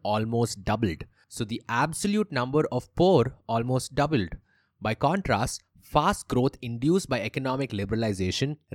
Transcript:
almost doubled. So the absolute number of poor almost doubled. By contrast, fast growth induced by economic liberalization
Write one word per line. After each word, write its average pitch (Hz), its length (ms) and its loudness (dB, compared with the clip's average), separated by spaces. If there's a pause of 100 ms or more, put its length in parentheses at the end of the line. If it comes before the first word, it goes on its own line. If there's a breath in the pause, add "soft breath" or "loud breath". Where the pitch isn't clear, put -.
almost 113 600 -2
doubled. 104 400 -2 (240 soft breath)
So - 160 -8
the 110 180 -6 (140)
absolute 202 560 0
number 131 400 0
of - 240 -4
poor 165 400 4 (120)
almost 123 520 -2
doubled. 143 360 0 (520)
By 110 60 0 (100)
contrast, 139 600 0 (300)
fast 165 340 2
growth 127 340 0
induced 131 520 0
by 120 80 0
economic 131 500 -4
liberalization 104 840 -2 (180)